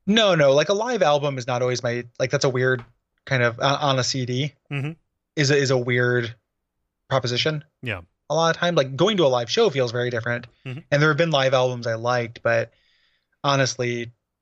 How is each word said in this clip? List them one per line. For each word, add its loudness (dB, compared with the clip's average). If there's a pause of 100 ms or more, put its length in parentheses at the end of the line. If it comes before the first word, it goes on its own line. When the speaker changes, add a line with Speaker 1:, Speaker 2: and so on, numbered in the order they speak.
Speaker 1:
No, 4
no, 6
like, 2
a 2
live -2
album 0
is -8
not -2
always -2
my, -4 (120)
like, -2
that's -2
a 2
weird -2 (400)
kind 0
of, 0
uh, 0
on 0
a -2
C -4
D -4 (180)
Speaker 2:
Mm-hmm. -6 (440)
Speaker 1:
is 2
a, 4
is 2
a 4
weird 0 (760)
proposition. -2 (160)
Speaker 2:
Yeah. -6 (280)
Speaker 1:
A -2
lot 2
of -18
time, 0
like, 0
going 2
to 4
a 6
live 0
show 2
feels 0
very -2
different. -6 (180)
Speaker 2:
Mm-hmm. -10 (120)
Speaker 1:
And 2
there 4
have 2
been 0
live 2
albums 0
I -2
liked, -4
but 0 (720)
honestly, -2 (300)